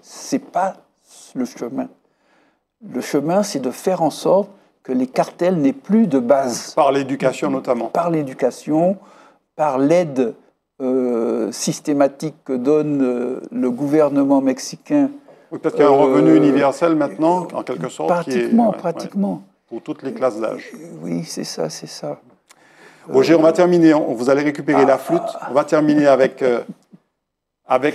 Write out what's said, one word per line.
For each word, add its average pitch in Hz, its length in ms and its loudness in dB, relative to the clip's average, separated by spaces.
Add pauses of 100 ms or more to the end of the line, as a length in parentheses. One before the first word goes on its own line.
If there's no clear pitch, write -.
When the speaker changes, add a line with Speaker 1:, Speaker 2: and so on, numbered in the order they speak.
Speaker 1:
C'est - 380 -8
pas 185 340 -6 (600)
le 127 100 -6
chemin. 127 440 -10 (1040)
Le 127 80 -6
chemin, 160 440 -2
c'est 143 160 -8
de 127 100 -4
faire 180 320 -4
en 151 80 0
sorte 190 400 0 (320)
que 135 100 -8
les 127 140 -2
cartels 175 520 -2
n'aient 139 140 2
plus 220 360 2
de 269 100 2
base. » 135 580 0
Speaker 2:
Par 147 160 4
l'éducation 135 580 -2
notamment. 131 360 -2
Speaker 1:
Par 170 240 -2
l'éducation, 156 840 -2 (580)
par 147 240 -2
l'aide, 139 560 2 (480)
euh, 120 680 -2
systématique 143 840 -2 (100)
que 139 80 -8
donne, 143 500 0
euh, 127 380 -2 (120)
le 127 180 -2
gouvernement 139 680 2
mexicain. 135 680 -2 (420)
Speaker 2:
Oui, 175 100 -10
parce 156 140 -2
qu'il 143 80 4
y - 20 6
a 143 40 6
un 139 40 6
Speaker 1:
Euh, - 80 6
Speaker 2:
revenu 151 340 6
universel 143 600 2
maintenant, 160 580 0
en 120 80 -6
quelque 131 260 -8
sorte, 151 200 -6 (160)
qui 143 60 -8
est, - 40 -4
Speaker 1:
pratiquement, 123 320 2
Speaker 2:
ouais, 202 60 0
ouais, - 60 -10
Speaker 1:
pratiquement. 185 640 -6 (260)
Speaker 2:
pour 117 140 -12
toutes 151 200 -12
les 135 100 -8
classes 113 280 -2
d'âge. 107 340 -8
Speaker 1:
Euh, - 40 -18 (240)
oui, 170 220 -6
c'est - 200 -10
ça, 160 260 -6
c'est - 180 -14
ça. - 320 -12 (880)
Speaker 2:
Roger, 135 240 4
Speaker 1:
Euh, 160 40 6
Speaker 2:
on 156 40 4
va 160 100 6
terminer, 175 420 6
on, 147 200 0
vous 120 160 -2
allez 139 120 4
récupérer 147 400 0
Speaker 1:
ah. 135 40 6
Speaker 2:
la 131 120 4
flûte. 165 240 -2 (280)
On 123 40 -4
va 147 100 2
terminer 147 420 2
avec, 131 360 4
euh, 123 180 2 (1080)
avec 135 280 0